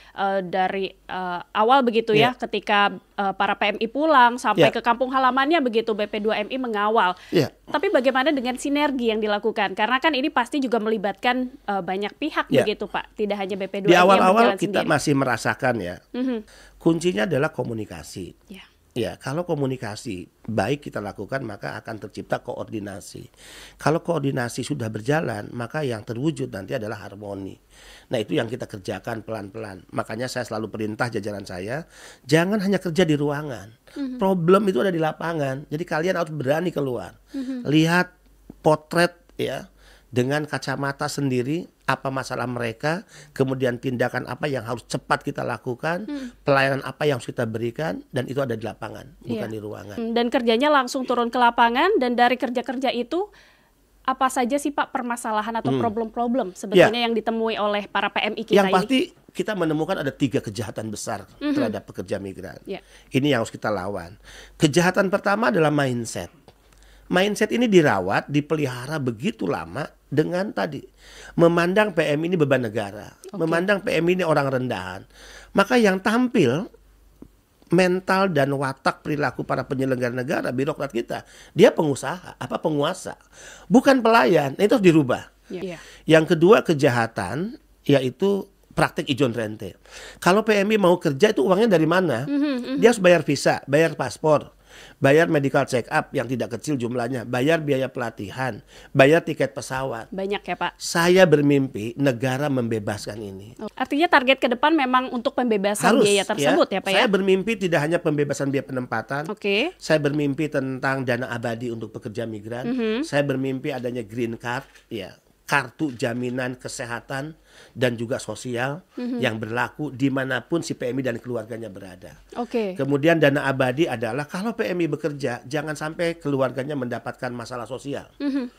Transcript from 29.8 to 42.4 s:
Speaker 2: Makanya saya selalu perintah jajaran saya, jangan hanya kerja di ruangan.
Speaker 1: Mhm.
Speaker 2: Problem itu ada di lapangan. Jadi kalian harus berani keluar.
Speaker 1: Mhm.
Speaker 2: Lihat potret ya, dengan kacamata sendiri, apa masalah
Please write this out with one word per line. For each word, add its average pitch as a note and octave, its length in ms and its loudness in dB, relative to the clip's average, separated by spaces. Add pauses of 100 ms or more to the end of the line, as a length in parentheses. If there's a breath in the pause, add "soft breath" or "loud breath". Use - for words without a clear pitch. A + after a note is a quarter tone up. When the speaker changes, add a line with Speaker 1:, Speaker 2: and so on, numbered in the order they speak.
Speaker 2:
Makanya A2+ 320 -4
saya B2 160 -6
selalu A2 320 -6
perintah G#2+ 320 -4
jajaran G#2 400 -6
saya, G#2 400 -8 (400 loud breath)
jangan F3 320 4
hanya F#3+ 240 0
kerja F3 240 2
di D3+ 80 4
ruangan. C#3+ 560 -4 (240)
Speaker 1:
Mhm. B3+ 240 -8
Speaker 2:
Problem F#3+ 480 4
itu G#3+ 160 2
ada G3 80 0
di E3 80 -2
lapangan. D#3 720 -4
Jadi D3+ 160 -4
kalian E3+ 320 0
harus D#3+ 160 -4
berani D3+ 400 0
keluar. B2 400 -4 (160)
Speaker 1:
Mhm. C4 400 -8
Speaker 2:
Lihat E3+ 400 4 (480)
potret E3+ 560 2 (240)
ya, B2+ 320 -6 (400 soft breath)
dengan C3+ 320 0
kacamata C#3 640 -6
sendiri, C#3 640 -2 (160)
apa C3+ 200 -4
masalah B2+ 400 -6